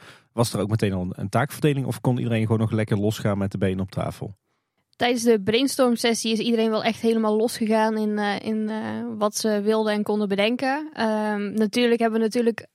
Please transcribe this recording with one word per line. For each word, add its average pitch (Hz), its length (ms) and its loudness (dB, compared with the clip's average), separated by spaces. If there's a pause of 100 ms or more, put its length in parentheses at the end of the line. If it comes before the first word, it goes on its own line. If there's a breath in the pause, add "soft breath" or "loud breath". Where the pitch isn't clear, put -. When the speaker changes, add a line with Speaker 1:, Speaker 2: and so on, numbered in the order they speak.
(320 loud breath)
Speaker 1:
Was 113 200 0
er 104 80 -2
ook 98 100 -2
meteen 107 220 0
al 95 100 -2
een, 90 120 -6
een 104 140 -8
taakverdeling 135 580 0
of 120 140 -6
kon 127 180 2
iedereen 117 240 0
gewoon 110 180 2
nog 110 100 0
lekker 107 280 0
losgaan 104 400 0
met 95 140 -2
de 98 60 -6
benen 95 220 0
op 95 100 -4
tafel? - 440 -8 (600)
Speaker 2:
Tijdens 240 260 0
de 226 180 6
brainstorm-sessie 233 920 2
is 220 60 2
iedereen 226 320 2
wel 220 140 0
echt 214 160 -2
helemaal 226 360 2
losgegaan 220 640 2
in, 208 200 0
eh, 202 220 -2
in, 220 280 -4
eh, 220 80 -6 (420)
wat 208 180 0
ze 214 240 0
wilden 214 320 2
en 208 100 0
konden 208 260 0
bedenken. 254 640 0
Ehm, 214 600 -2
natuurlijk 233 480 2
hebben 226 180 2
we 226 60 2
natuurlijk 226 500 0